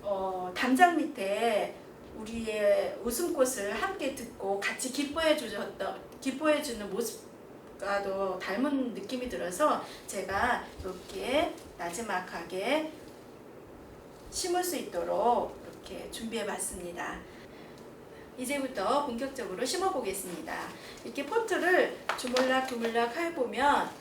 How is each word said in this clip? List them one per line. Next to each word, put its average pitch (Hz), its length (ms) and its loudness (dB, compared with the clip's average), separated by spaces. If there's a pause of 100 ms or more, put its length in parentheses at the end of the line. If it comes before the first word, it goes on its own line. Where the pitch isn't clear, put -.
어, 185 520 0
담장 269 400 8
밑에 208 800 2 (420)
우리의 214 880 2
웃음꽃을 240 680 2
함께 320 400 -2
듣고 202 460 -2
같이 226 320 -2
기뻐해 302 440 4
주셨던, 202 640 -4 (220)
기뻐해 294 400 4
주는 226 260 -4
모습과도 196 1500 -2
닮은 240 560 2
느낌이 247 340 -4
들어서 190 560 2 (220)
제가 196 600 0 (160)
이렇게 220 720 0 (240)
나지막하게 185 1120 -2 (1400)
심을 359 340 0
수 349 120 0
있도록 190 880 2
이렇게 - 480 -12
준비해 226 340 -4
봤습니다. 175 720 -6 (1200)
이제부터 262 680 2
본격적으로 233 580 -4
심어 381 260 2
보겠습니다. 190 640 -4 (500)
이렇게 247 220 -4
포트를 359 720 4 (200)
주물락 262 500 4
주물락 233 480 0
해보면 285 760 2 (120)